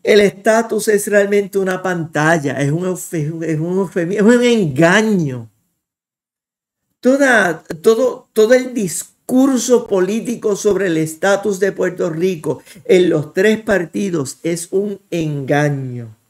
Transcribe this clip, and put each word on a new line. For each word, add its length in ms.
el 200
estatus 640
es 200
realmente 520
una 220
pantalla, 800
es 100
un 140
euf-, 280
es 180
un, 120
es 160
un 200
eufemismo, 520
es 60
un 60
engaño. 1040
Toda, 640
todo, 520
todo 220
el 180
discurso 1120
político 680
sobre 320
el 100
estatus 600
de 120
Puerto 380
Rico 540
en 240
los 240
tres 280
partidos 800
es 280
un 280
engaño. 1040